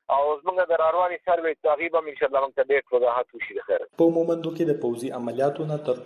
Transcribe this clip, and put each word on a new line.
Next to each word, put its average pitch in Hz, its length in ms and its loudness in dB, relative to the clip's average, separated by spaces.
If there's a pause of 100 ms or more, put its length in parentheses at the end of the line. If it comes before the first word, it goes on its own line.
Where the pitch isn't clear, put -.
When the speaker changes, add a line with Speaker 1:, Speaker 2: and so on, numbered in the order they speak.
(160)
Speaker 1:
او 143 80 2 (160)
زموږ 180 180 -2 (140)
د 160 100 4
راروانې 170 360 2 (100)
سروې 165 240 2 (120)
د 156 80 4
هغې 160 220 -2
به 170 60 2
هم 156 120 -6
انشاءالله 135 320 0
موږ 135 140 -4
ته 131 120 2
ډېر 139 120 4 (140)
وضاحت 123 420 0
وشي - 200 -8
د - 100 -8
خیره. - 200 0 (140)
Speaker 2:
په 165 140 6
مومندو 165 400 0
کې 170 140 -2
د 143 120 0
پوځي 120 260 -2 (120)
عملیاتو 135 500 -2
نه 151 80 -2 (100)
تر 127 180 0